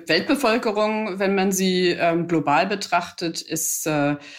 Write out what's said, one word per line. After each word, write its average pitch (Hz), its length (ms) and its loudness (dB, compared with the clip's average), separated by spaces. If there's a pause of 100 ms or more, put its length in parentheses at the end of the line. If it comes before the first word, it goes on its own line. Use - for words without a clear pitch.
Weltbevölkerung, 214 1120 0
wenn 196 160 2
man 190 160 2
sie, 185 380 2
ähm, 170 380 0
global 156 380 2
betrachtet, 180 760 -4
ist, - 440 -6
äh, 147 300 0 (240)